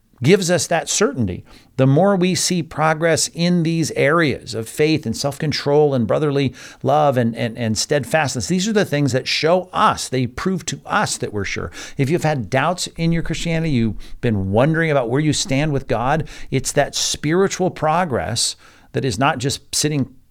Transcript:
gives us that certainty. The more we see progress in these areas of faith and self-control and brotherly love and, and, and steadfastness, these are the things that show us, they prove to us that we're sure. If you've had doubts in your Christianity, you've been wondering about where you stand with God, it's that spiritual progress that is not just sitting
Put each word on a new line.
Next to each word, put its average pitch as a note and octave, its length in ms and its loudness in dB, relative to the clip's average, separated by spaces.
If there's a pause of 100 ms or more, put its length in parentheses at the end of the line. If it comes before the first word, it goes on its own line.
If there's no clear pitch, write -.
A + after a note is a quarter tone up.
(220)
gives F3 280 4
us E3 180 0
that D#3+ 200 -2
certainty. B2+ 560 -2 (320)
The C3+ 120 4
more F#3 280 4
we F3+ 180 2
see F3 300 0
progress D#3+ 680 0
in F3 300 2
these E3 280 0
areas C#3 640 2
of A2 160 -6
faith D3+ 360 2
and A2+ 120 -2
self-control C#3+ 760 2
and A#2 140 2
brotherly C#3 460 2 (280)
love C#3 360 4
and, A#2 180 2
and, A#2+ 220 -4
and A2 200 0
steadfastness, C#3+ 720 -2
these F#3 180 0
are A3+ 80 -2
the G3+ 120 2
things C#3+ 260 0
that B2+ 160 -2
show F3 460 0
us, - 340 0
they B2+ 180 -2
prove F3 420 -4
to - 180 -8
us F#3 320 -2
that A#2 160 -6
we're G2+ 100 -2
sure. F2 280 -6 (260)
If C3+ 120 2
you've E3+ 140 0
had C#3 260 0
doubts D3+ 460 -2
in E3 160 0
your E3 120 0
Christianity, D#3+ 480 -2
you've A2+ 500 -2
been G2 300 0
wondering D#3 400 2
about B2+ 180 0
where C3 100 0
you D3+ 140 2
stand C#3 400 0
with C3 160 -4
God, B2+ 400 0 (200)
it's C3+ 220 -2
that C3+ 240 0
spiritual F3+ 760 0
progress C#3 840 -2 (380)
that C3+ 100 -2
is A2 160 -2
not C#3 200 2
just - 360 -6
sitting D3+ 400 -2 (160)